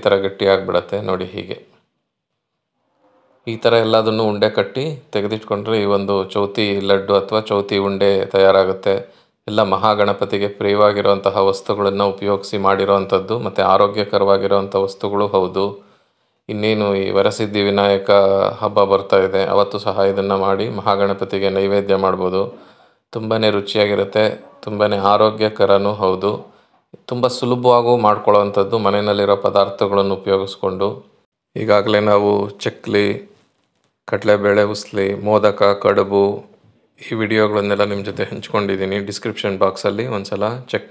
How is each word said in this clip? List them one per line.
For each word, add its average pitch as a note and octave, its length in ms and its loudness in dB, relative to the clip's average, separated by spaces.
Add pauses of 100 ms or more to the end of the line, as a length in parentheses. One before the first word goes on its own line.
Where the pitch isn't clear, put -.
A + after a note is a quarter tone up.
ಥರ G2+ 100 2 (120)
ಗಟ್ಟಿ G2 260 -6
ಆಗ್ಬಿಡತ್ತೆ. F#2+ 460 -2 (100)
ನೋಡಿ, F#2 180 -4 (100)
ಹೀಗೆ F#2 220 -12 (1900)
ಈ A#2 80 -6 (100)
ಥರ A#2 100 4 (100)
ಎಲ್ಲದನ್ನು A2+ 460 2
ಉಂಡೆ G#2 260 2
ಕಟ್ಟಿ A2+ 260 -2 (320)
ತೆಗೆದಿಟ್ಕೊಂಡ್ರೆ A2 680 -4
ಈ - 20 0 (120)
ಒಂದು G2 180 -2 (180)
ಚೌತಿ G2+ 320 -2 (240)
ಲಡ್ಡು G2 240 2 (100)
ಅಥವಾ G#2+ 180 -2 (100)
ಚೌತಿ G2+ 260 -2 (120)
ಉಂಡೆ G2 220 0 (220)
ತಯಾರಾಗುತ್ತೆ. F#2+ 600 4 (560)
ಎಲ್ಲ G#2+ 100 0 (140)
ಮಹಾಗಣಪತಿಗೆ G2+ 760 0 (100)
ಪ್ರಿಯವಾಗಿರುವಂತಹ G2+ 920 2
ವಸ್ತುಗಳನ್ನು G2+ 640 -2
ಉಪಯೋಗಿಸಿ G2+ 420 -4 (100)
ಮಾಡಿರೋವಂಥದ್ದು, G2 720 0 (100)
ಮತ್ತು G2 160 -2 (120)
ಆರೋಗ್ಯಕರವಾಗಿರುವಂಥ G2 1000 0 (120)
ವಸ್ತುಗಳು G2+ 400 -4 (100)
ಹೌದು. F#2+ 280 0 (880)
ಇನ್ನೇನು G#2+ 340 0 (120)
ಈ F#2+ 80 -2 (100)
ವರಸಿದ್ಧಿ G#2 520 0
ವಿನಾಯಕ G2+ 420 2 (500)
ಹಬ್ಬ G#2 320 2
ಬರ್ತಾ G2 320 2
ಇದೆ, F#2+ 160 0 (140)
ಅವತ್ತು G2+ 320 0
ಸಹ G2 260 0
ಇದನ್ನು G2 320 -2
ಮಾಡಿ G2 220 0 (120)
ಮಹಾಗಣಪತಿಗೆ G2 800 -2
ನೈವೇದ್ಯ G2 480 0
ಮಾಡ್ಬೋದು. F#2 380 0 (720)
ತುಂಬಾ A2 200 -4 (220)
ರುಚಿಯಾಗಿರುತ್ತೆ, G#2 640 0 (420)
ತುಂಬಾ G#2 220 0 (260)
ಆರೋಗ್ಯಕರನೂ G#2+ 880 2
ಹೌದು. F#2+ 300 0 (760)
ತುಂಬ B2 160 -2 (120)
ಸುಲಭವಾಗೂ B2 560 2 (120)
ಮಾಡ್ಕೊಳ್ಳೋವಂಥದ್ದು G#2 720 2 (100)
ಮನೆಯಲ್ಲಿರೋ G2+ 600 2
ಪದಾರ್ಥಗಳನ್ನು G2 720 0
ಉಪಯೋಗಿಸ್ಕೊಂಡು. G2 720 -2 (720)
ಈಗಾಗಲೇ G#2 380 2 (120)
ನಾವು G#2 200 4 (320)
ಚಕ್ಲಿ, G#2 420 -2 (1040)
ಕಡಲೆಬೇಳೆ G2+ 520 2 (120)
ಉಸ್ಲಿ, G2 340 -4 (180)
ಮೋದಕ, G#2 360 2 (220)
ಕಡುಬು, G2+ 400 2 (760)
ಈ - 100 -16 (140)
ವಿಡಿಯೋಗಳನ್ನೆಲ್ಲ G#2 680 0
ನಿಮ್ಮ G2+ 200 -6
ಜೊತೆ G2+ 200 -6
ಹಂಚ್ಕೊಂಡಿದ್ದೀನಿ. G2 680 -4 (100)
ಡಿಸ್ಕ್ರಿಪ್ಷನ್ G#2 540 -6
ಬಾಕ್ಸಲ್ಲಿ G2+ 420 -2 (100)
ಒಂದು G2 160 -8
ಸಲ G#2 180 -4 (240)
ಚೆಕ್ - 180 -6